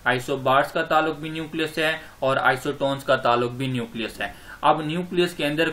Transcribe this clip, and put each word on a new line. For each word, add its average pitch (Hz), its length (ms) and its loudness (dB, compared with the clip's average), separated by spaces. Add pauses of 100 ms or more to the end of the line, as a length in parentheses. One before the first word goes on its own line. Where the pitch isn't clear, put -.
आइसोबार्स 131 680 2
का 165 100 0
ताल्लुक 156 340 2
भी 156 140 -8
न्यूक्लियस 160 440 -4
से 160 100 0
है 156 160 0 (220)
और 131 180 2
आइसोटोन्स 135 640 0
का 135 140 4
ताल्लुक 120 340 2
भी 127 160 -4
न्यूक्लियस 113 520 -6
है। 101 140 -6 (300)
अब 156 220 4
न्यूक्लियस 175 480 0
के 160 100 -4
अंदर 151 280 0